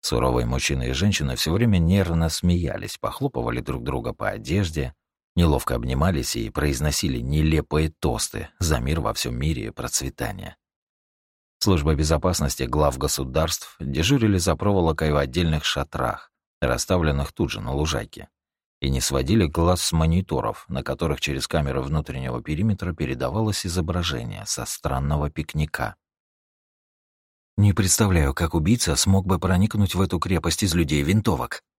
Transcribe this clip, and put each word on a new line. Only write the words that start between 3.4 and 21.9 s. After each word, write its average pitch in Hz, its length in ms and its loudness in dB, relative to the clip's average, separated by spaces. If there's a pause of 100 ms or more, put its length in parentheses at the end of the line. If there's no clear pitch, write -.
друг 127 220 -6
друга 131 300 -4
по - 160 -4
одежде, 80 680 -2 (400)
неловко 73 400 2
обнимались 65 600 0
и 107 140 -4
произносили 73 720 0
нелепые 78 720 2
тосты - 580 -4 (100)
за 78 200 2
мир 69 220 0
во 55 120 -2
всём 60 220 -6
мире 123 320 -2
и - 20 -6
процветание. - 880 -6 (1000)
Службы 80 340 4
безопасности 76 720 0
глав 69 340 2
государств 71 840 -4
дежурили 95 600 2
за 85 160 0
проволокой 82 560 0
в 73 60 2
отдельных 76 460 0
шатрах, - 680 -4 (280)
расставленных 69 720 0
тут - 200 -2
же 50 100 -8
на 60 100 -6
лужайке, 71 580 -4 (520)
и 67 80 -2
не 65 100 0
сводили 67 460 2
глаз 85 380 2
с - 80 -2
мониторов, 80 760 0
на 64 160 -6
которых 67 380 -2
через 67 260 -4
камеры 67 340 0
внутреннего 65 600 -4